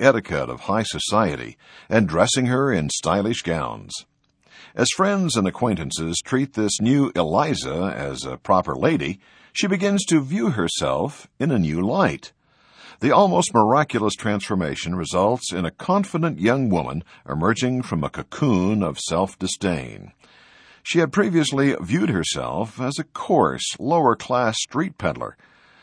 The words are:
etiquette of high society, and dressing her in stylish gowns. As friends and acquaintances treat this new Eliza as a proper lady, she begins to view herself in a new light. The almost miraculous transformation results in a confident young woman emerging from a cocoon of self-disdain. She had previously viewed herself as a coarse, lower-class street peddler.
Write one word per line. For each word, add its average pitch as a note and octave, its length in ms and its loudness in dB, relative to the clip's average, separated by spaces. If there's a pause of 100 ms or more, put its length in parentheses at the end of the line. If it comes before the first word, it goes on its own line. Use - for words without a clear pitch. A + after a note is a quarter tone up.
etiquette F#2 480 2
of B1 140 -10
high G#2+ 200 0
society, D#2 760 -2 (320)
and G#2 200 4
dressing A#2 380 2
her B2+ 260 0
in D#2 160 0
stylish G2 540 -2
gowns. A#1 640 -6 (680)
As B2+ 220 2
friends F#3+ 400 0
and G2 100 2
acquaintances E2 800 -2
treat C3+ 300 -2
this G#2+ 260 0
new C3 340 2
Eliza F2+ 840 0
as C2+ 280 -6
a C2 120 -8
proper F2+ 380 2
lady, G#2+ 460 0 (320)
she - 160 -2
begins G3 380 0
to D#3+ 140 4
view F#3 300 -2
herself E2+ 800 -2 (100)
in D3 140 0
a A#2+ 60 2
new D#2+ 220 0
light. G#2+ 520 -2 (680)
The C3+ 140 2
almost F3+ 420 4
miraculous A2+ 600 4
transformation F#2 840 -2
results F#2 560 0
in F2+ 120 -4
a D#2+ 60 -4
confident E3+ 680 -2
young A#2+ 280 2
woman D#2 360 0 (240)
emerging A2+ 540 0
from E2 200 -4
a C#2+ 80 -2
cocoon G#2 720 0
of D#2 160 -2
self-disdain. E2 1120 -4 (720)
She - 160 0
had D#3 120 2
previously D3 720 2
viewed E3 260 0
herself E2 720 -2
as C3 180 -6
a D#3+ 60 -6
coarse, - 760 0
lower-class B2 800 0
street E3 400 -4
peddler. C2+ 400 -6 (460)